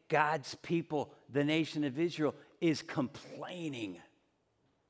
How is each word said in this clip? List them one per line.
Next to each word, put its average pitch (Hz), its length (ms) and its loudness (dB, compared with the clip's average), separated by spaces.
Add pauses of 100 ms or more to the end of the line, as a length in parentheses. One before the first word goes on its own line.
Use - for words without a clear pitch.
God's 151 440 2
people, 151 580 -2 (160)
the 135 160 2
nation 156 400 2
of 135 140 -2
Israel, 156 380 0 (260)
is 160 220 2
complaining. 127 1160 -6 (880)